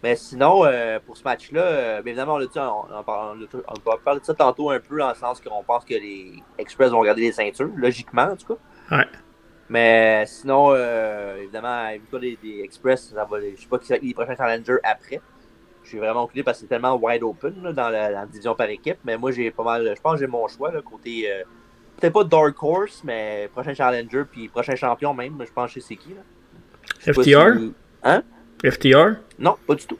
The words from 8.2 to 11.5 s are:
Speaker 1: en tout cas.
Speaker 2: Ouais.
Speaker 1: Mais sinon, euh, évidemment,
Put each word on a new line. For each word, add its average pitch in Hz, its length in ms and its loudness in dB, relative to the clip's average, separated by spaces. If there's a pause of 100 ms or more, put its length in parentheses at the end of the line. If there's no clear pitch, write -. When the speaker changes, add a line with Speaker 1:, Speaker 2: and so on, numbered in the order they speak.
Speaker 1:
en 185 40 -6
tout - 200 -10
cas. - 420 -10
Speaker 2:
Ouais. - 80 4 (640)
Speaker 1:
Mais 113 560 6
sinon, 135 480 2
euh, 110 680 -2
évidemment, 117 400 -8